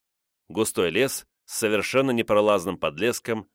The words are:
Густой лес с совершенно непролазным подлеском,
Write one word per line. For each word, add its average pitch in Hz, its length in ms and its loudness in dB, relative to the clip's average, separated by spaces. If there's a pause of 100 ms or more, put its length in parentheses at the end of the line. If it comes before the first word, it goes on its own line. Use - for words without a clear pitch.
(480)
Густой 95 440 0
лес 123 340 -2 (200)
с - 120 -12
совершенно 113 540 0
непролазным 104 680 2
подлеском, 101 760 -4